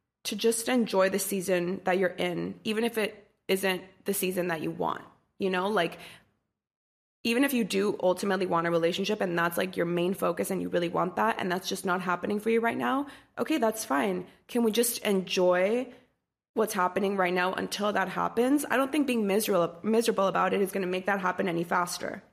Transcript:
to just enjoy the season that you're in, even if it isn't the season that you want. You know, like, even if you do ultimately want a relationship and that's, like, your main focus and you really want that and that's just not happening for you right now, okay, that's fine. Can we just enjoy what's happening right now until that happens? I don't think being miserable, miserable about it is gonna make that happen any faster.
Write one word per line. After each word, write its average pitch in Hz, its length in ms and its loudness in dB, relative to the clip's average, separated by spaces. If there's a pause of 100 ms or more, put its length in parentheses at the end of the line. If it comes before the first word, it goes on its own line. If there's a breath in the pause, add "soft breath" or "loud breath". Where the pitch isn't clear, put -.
(240)
to 214 140 -6
just 226 320 0
enjoy 196 400 2
the 190 100 -2
season 185 640 -2
that 180 140 2
you're 185 120 2
in, 175 540 -4
even 220 220 -2
if 226 120 -4
it - 300 -4 (220)
isn't 190 320 0 (240)
the 202 80 -2
season 185 340 -2
that 165 140 -4
you 160 100 -4
want. 170 300 -2 (360)
You 196 120 0
know, 185 180 0
like, 175 300 0 (1300 loud breath)
even 233 200 2
if 277 100 2
you 240 100 2
do 196 400 0
ultimately 190 420 2
want 170 220 0
a 170 40 0
relationship 175 480 0
and 180 180 0
that's, 170 200 0
like, 185 200 -2
your 175 100 2
main 175 260 0
focus 185 380 -2
and 185 100 -2
you 175 80 -6
really 175 200 0
want 170 260 -2
that 214 240 0
and 185 120 -2
that's 180 160 -4
just 196 160 -6
not 185 180 0
happening 185 380 -2
for 220 120 0
you 226 80 4
right 233 180 0
now, 262 300 -2 (320 loud breath)
okay, 311 180 0
that's 220 260 0
fine. 196 420 -2 (220 loud breath)
Can 240 140 0
we 226 100 4
just 233 280 0
enjoy 190 880 2 (680 loud breath)
what's 214 220 0
happening 196 420 2
right 180 160 2
now 180 200 2
until 202 380 -2
that 190 180 0
happens? 233 600 2
I 226 80 2
don't 269 140 0
think 294 160 2
being 233 180 0
miserable, 190 560 2
miserable 214 460 2
about 180 260 2
it 196 80 2
is 190 100 0
gonna 196 140 -2
make 185 220 -2
that 202 120 2
happen 185 300 -2
any 170 140 0
faster. 175 580 -2 (120)